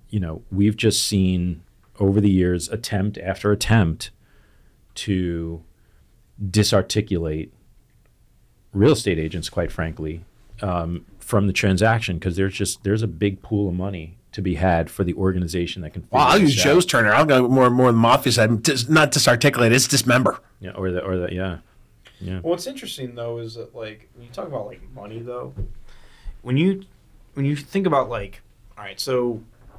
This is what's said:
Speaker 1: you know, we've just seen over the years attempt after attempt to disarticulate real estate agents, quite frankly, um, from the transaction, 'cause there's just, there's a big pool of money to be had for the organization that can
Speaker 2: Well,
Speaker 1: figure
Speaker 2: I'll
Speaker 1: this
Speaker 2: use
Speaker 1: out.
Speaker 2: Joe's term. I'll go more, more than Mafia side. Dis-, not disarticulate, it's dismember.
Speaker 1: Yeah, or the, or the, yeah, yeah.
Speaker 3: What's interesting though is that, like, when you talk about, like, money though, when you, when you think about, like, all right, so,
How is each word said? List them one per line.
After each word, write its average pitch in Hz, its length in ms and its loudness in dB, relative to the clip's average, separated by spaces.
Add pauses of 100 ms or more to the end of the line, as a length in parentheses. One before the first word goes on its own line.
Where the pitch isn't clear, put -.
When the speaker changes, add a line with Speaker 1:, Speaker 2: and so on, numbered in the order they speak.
Speaker 1:
you 107 120 -4
know, 80 220 -6 (100)
we've 104 240 2
just - 280 2
seen 92 600 0 (340)
over 101 220 2
the 101 100 4
years 90 380 2
attempt 101 500 -4
after 95 320 -2
attempt 101 600 0 (840)
to 85 680 -4 (840)
disarticulate 92 1040 0 (1200)
real 107 200 6
estate 90 260 0
agents, 80 320 -6
quite 85 220 -4
frankly, 80 520 -8 (380)
um, 87 420 -4 (140)
from 104 300 0
the 92 40 0
transaction, 101 680 0
'cause 87 160 -4
there's 95 180 -2
just, - 300 -6
there's 107 180 0
a 113 60 -2
big 95 340 -4
pool 101 260 -2
of 87 60 -4
money 90 380 -8 (200)
to 104 100 -8
be 90 140 -2
had 82 340 2
for - 120 -4
the 87 120 -2
organization 90 680 -2
that 78 140 -12
can 110 160 -12
Speaker 2:
Well, 131 160 4
Speaker 1:
figure 131 80 4
Speaker 2:
I'll 208 60 6
Speaker 1:
this 143 160 4
Speaker 2:
use 110 40 0
Speaker 1:
out. - 40 0 (100)
Speaker 2:
Joe's 175 100 6
term. 120 220 2
I'll 117 180 4
go 127 240 4
more, 127 220 6
more 123 200 4
than 117 80 4
Mafia 117 340 4
side. 113 300 2
Dis-, 123 240 0
not 156 240 4
disarticulate, 120 640 4
it's 127 160 4
dismember. 123 520 2 (200)
Speaker 1:
Yeah, 92 120 -12
or 95 180 -4
the, 87 120 -2
or 92 140 -2
the, 90 160 -4
yeah, 92 260 -6 (640)
yeah. 92 200 -8
Speaker 3:
What's 175 260 -4
interesting 202 480 -12
though 117 240 -8
is 113 160 -12
that, - 200 -16
like, 110 400 -14
when 120 120 -20
you 120 60 -20
talk 185 140 -10
about, 120 200 -8
like, - 160 -18 (120)
money 110 260 -14
though, 123 340 -12 (880)
when 127 160 -2
you, 190 260 0 (480)
when 139 140 -4
you 147 100 -2
think 190 300 -4
about, 139 240 0
like, 101 320 -10 (340)
all 107 80 -18
right, 98 160 -14
so, 123 420 -2 (360)